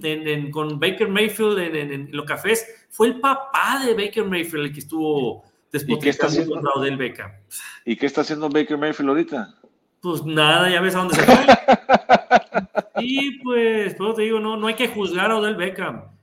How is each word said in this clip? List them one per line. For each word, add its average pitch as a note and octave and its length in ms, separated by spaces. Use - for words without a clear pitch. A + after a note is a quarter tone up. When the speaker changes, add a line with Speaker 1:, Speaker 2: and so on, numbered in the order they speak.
Speaker 1:
en, D#3 220
en, D3 240
con D3+ 300
Baker F#3+ 280
Mayfield G#3 520
en, D#3+ 160
en, D3 160
en C#3 180
los D3 140
cafés F3+ 420
fue A3 160
el B3+ 140
papá C4 680
de A3+ 80
Baker G3+ 300
Mayfield E3+ 400
el C#3+ 80
que D3 80
estuvo D3 640
Speaker 2:
¿Y D3 280
qué C#3+ 80
está C#3+ 180
Speaker 1:
despotricando - 0
Speaker 2:
haciendo? D3+ 280
Speaker 1:
contra C#3+ 200
Odell C#3 220
Beckham. A2+ 340
Speaker 2:
¿Y A#2 100
qué C3+ 120
está C#3+ 160
haciendo D#3 260
Baker D3 300
Mayfield D3 320
ahorita? C#3+ 440
Speaker 1:
Pues D#3 240
nada, D#3 440
ya F3 120
ves F#3 160
a - 20
dónde F3+ 160
se - 80
fue. - 140
Speaker 2:
<laughs> - 920
Speaker 1:
Y C4+ 360
pues, A3+ 560
pues G#3 220
te G#3+ 60
digo, A3 180
no, A3 160
no G#3+ 100
hay A3 80
que A#3 140
juzgar F#3+ 420
a A3 80
Odell G#3+ 180
Beckham. F3 480